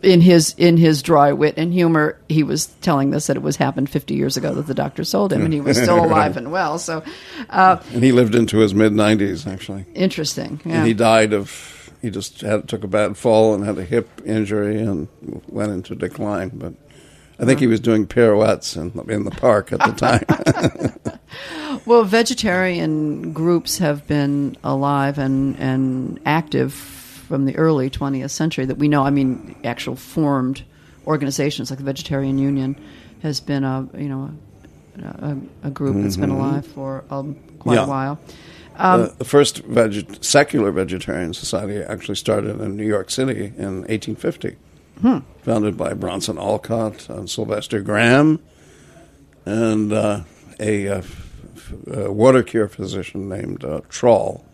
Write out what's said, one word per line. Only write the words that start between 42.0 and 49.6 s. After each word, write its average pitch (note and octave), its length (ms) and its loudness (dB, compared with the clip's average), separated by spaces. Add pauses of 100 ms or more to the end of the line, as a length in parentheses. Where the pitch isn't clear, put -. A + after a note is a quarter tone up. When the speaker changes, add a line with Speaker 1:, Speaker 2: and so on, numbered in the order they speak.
Speaker 2:
started G#2 460 -2
in G2+ 160 -6
New G#2+ 80 -4
York G#2 240 -2
City A2 480 -4
in F#2+ 320 -6
eighteen A2 260 -4
fifty, - 400 -8 (460)
Speaker 1:
Hmm. A3 160 2 (240)
Speaker 2:
founded G#2+ 340 0
by - 160 -4
Bronson F#2 460 -6
Alcott G#2+ 720 -4
and G2 180 -12
Sylvester G#2+ 540 -6
Graham, A#2+ 580 4 (1040)
and, G#2+ 480 0